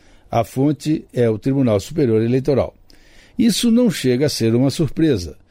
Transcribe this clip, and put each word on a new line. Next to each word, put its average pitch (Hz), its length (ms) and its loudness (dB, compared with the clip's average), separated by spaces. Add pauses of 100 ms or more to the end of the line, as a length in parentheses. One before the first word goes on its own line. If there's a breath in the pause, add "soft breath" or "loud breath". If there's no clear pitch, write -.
(300 soft breath)
A 113 140 0
fonte 147 680 -2
é 120 160 0
o 110 100 -2
Tribunal 131 420 0
Superior 117 420 0
Eleitoral. 127 520 0 (640 soft breath)
Isso 233 320 2
não 233 200 4
chega 131 360 0
a - 20 2
ser 113 260 0
uma 131 160 2
surpresa, 135 640 -2 (140)